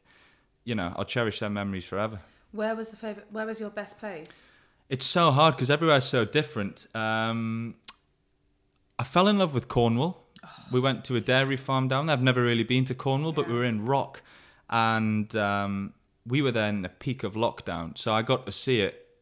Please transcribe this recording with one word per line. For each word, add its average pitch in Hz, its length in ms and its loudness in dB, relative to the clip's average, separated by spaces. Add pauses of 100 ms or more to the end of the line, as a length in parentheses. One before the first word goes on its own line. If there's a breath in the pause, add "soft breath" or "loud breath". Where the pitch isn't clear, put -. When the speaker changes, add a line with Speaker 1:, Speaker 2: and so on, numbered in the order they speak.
(640 soft breath)
Speaker 1:
you 120 120 -6
know, 90 200 -4
I'll 101 100 -4
cherish 117 340 -2
their 107 100 -4
memories 101 360 -4
forever. 104 360 -4 (300 soft breath)
Speaker 2:
Where 220 240 -4
was 220 140 -10
the 214 80 -20
favourite, 208 340 -12
where 220 140 -6
was 220 140 -8
your 208 100 -8
best 208 300 -12
place? 175 460 -14 (440 soft breath)
Speaker 1:
It's 131 160 -2
so 170 260 4
hard 143 260 6
'cause 127 120 0
everywhere's 147 360 4
so 117 200 2
different. 113 720 -4
Um, 113 800 -2 (1200)
I 131 40 -2
fell 180 240 4
in 208 100 4
love 180 160 2
with 123 140 -2
Cornwall. 120 600 2 (160)
Speaker 2:
Oh. - 60 -20 (220 loud breath)
Speaker 1:
We 127 80 4
went 127 260 0
to 131 100 -2
a 117 60 2
dairy 131 360 2
farm 131 300 0
down 131 200 0
there. 156 80 2
I've 127 80 0
never 127 200 4
really 117 200 2
been 127 220 2
to 127 100 -4
Cornwall, 139 360 -2
but 147 160 -2
we 117 60 -2
Speaker 2:
Yeah. 120 60 0
Speaker 1:
were 123 60 0
in 110 200 -2
Rock 135 360 -2 (480 loud breath)
and, 110 680 0
um, 101 580 -2 (320)
we 131 160 0
were 135 100 2
there 110 180 2
in 104 120 -2
the 90 80 -6
peak - 340 -8
of 101 100 -4
lockdown. 90 640 -4
So 113 160 -2
I 110 80 2
got 120 240 0
to 101 60 -8
see 120 300 0
it - 260 -2 (140)